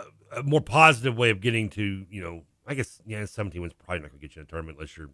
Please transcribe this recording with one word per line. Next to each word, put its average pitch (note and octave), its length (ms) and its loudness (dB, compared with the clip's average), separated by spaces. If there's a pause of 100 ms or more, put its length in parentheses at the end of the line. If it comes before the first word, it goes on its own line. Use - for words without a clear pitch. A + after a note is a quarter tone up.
(320)
a, A#2+ 80 -6
a - 20 -6
more D3 200 4
positive C3 560 6
way A#2+ 100 4
of G2 140 2
getting A2+ 280 2
to, G2 380 -4
you G2 140 -12
know, E2+ 220 -10 (220)
I C#3+ 60 -8
guess, C3+ 320 -6
yeah, G#2+ 220 -8
seventeen F#2 340 -6
wins E2+ 140 -8
probably F2 260 -6
not D2+ 120 -16
gonna C#2 100 -20
get D2+ 120 -18
you D#2+ 60 -18
in D2+ 60 -18
a - 20 -20
tournament D#2+ 300 -10
unless D#2 180 -14
you're, D2+ 180 -14